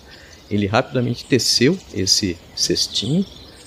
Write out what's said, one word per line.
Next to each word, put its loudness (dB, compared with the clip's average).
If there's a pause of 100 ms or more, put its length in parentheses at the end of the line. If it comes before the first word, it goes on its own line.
(520)
Ele 0
rapidamente 0
teceu 2 (140)
esse -2 (160)
cestinho, 0 (420)